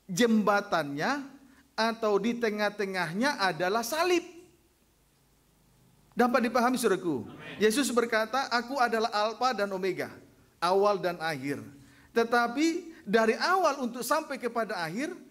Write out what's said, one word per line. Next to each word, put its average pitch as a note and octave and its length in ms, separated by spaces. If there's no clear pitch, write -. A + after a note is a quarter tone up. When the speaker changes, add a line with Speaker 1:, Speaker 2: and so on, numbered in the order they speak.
Speaker 1:
jembatannya G3+ 1200
atau A3 480
di A#3 160
tengah-tengahnya G#3 1040
adalah F#3 400
salib. E4+ 460
Dapat A#3+ 380
dipahami, B3 240
saudaraku? F3+ 500
Speaker 2:
Amin. - 380
Speaker 1:
Yesus A3 320
berkata, A#3 560
"Aku A#3+ 260
adalah A3+ 380
Alfa A3+ 400
dan G3+ 160
Omega, F3+ 400
awal G3 400
dan F3 240
akhir." C#3 400
Tetapi A#3+ 580
dari A3 320
awal D#4+ 400
untuk A#3+ 240
sampai D4+ 320
kepada A3+ 480
akhir, A#3 320